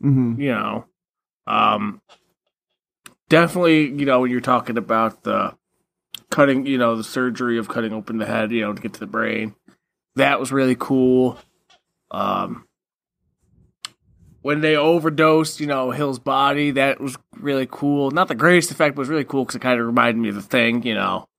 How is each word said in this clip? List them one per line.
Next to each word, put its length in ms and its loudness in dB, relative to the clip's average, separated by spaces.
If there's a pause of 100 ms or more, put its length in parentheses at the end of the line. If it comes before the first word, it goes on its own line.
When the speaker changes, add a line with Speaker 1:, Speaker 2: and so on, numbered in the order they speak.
Speaker 1:
Mm-hmm. 380 2
Speaker 2:
You 120 -2
know, 320 -4 (600)
um, 560 0 (1300)
definitely, 580 4
you 160 -4
know, 160 4
when 100 0
you're 120 -2
talking 340 0
about 480 -2
the 320 -4 (720)
cutting, 360 2
you 120 -2
know, 180 2
the 80 -8
surgery 540 -4
of 100 -6
cutting 260 -4
open 240 -8
the 80 -4
head, 260 -2
you 80 0
know, 140 -4
to 60 -14
get 120 -10
to 80 -18
the 60 -12
brain, 480 -4 (600)
that 220 2
was 140 -6
really 260 2
cool. 600 2 (720)
Um, 560 -6 (1800)
when 180 0
they 160 4
overdosed, 840 2
you 60 -4
know, 240 -2
Hill's 280 -2
body, 540 0
that 280 0
was 160 -8 (200)
really 340 -2
cool. 420 0
Not 160 0
the 60 -4
greatest 360 4
effect, 240 0
but 60 -8
it 20 -2
was 60 -4
really 160 -2
cool 200 -2
'cause 120 -10
it 60 -10
kinda 200 0
reminded 380 2
me 80 -2
of 80 -6
The 60 -10
Thing, 420 0
you 100 -2
know, 320 -4 (120)